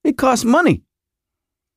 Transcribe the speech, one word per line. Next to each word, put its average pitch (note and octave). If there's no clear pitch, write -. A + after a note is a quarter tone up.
it D4+
costs B3+
money. A#3+